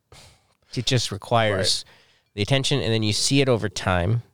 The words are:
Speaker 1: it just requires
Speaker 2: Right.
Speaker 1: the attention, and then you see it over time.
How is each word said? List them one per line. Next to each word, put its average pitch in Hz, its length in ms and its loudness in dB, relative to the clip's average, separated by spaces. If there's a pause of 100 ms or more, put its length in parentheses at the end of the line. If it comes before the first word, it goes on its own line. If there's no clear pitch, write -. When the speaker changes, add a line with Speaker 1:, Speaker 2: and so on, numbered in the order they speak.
(760)
Speaker 1:
it 123 100 -4
just - 260 0
requires 104 720 0
Speaker 2:
Right. - 80 -20 (400)
Speaker 1:
the 104 80 -2
attention, 135 380 0
and 110 120 -2
then 110 100 0
you 107 100 0
see 135 280 2
it 135 80 2
over 107 200 0
time. 98 540 0 (120)